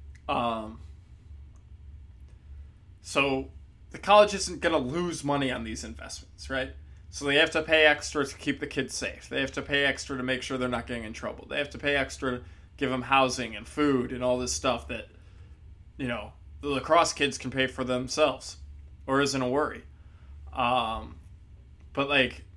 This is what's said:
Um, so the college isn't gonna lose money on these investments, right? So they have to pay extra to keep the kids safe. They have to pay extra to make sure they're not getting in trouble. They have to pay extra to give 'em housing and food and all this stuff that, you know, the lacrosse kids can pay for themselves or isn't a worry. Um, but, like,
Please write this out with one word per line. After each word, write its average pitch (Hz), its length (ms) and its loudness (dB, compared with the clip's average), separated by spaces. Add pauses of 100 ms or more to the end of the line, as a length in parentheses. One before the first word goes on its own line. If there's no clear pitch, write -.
(300)
Um, 113 500 -2 (2250)
so 135 480 0 (420)
the - 80 -12
college 208 340 8
isn't 185 280 -6
gonna 165 160 4
lose 147 460 -2
money 139 280 0
on 123 140 -4
these 110 180 -8
investments, - 680 -14
right? 135 240 -4 (360)
So - 160 -8
they 139 100 2
have 156 160 6
to 160 100 2
pay 156 240 6
extra 147 400 4
to - 120 -8
keep 139 220 -4
the 147 80 -4
kids 123 260 -4
safe. - 360 -8
They 135 120 -2
have 131 120 -2
to 139 80 -4
pay 143 240 2
extra 135 320 -2
to 127 60 -4
make 127 180 0
sure 131 160 -4
they're 127 100 0
not 120 200 -4
getting 117 180 -6
in 110 80 -10
trouble. - 340 -10
They - 100 -6
have 143 140 -2
to - 60 -12
pay 143 180 0
extra 135 440 -2
to - 40 -14 (340)
give 131 140 0
'em 127 120 -2
housing 123 520 4
and 107 120 -12
food 135 440 2
and 127 120 -4
all 127 140 4
this 127 160 -2
stuff 120 360 0
that, 113 180 -10 (920)
you 139 100 -4
know, 110 260 -6 (280)
the 143 60 -6
lacrosse 147 460 6
kids 139 240 0
can 127 140 -8
pay 131 160 2
for 127 160 -6
themselves 127 760 0 (500)
or 135 140 4
isn't 139 200 0
a 127 60 0
worry. 127 360 -2 (680)
Um, 120 680 0 (760)
but, 139 160 -2
like, 135 340 2 (120)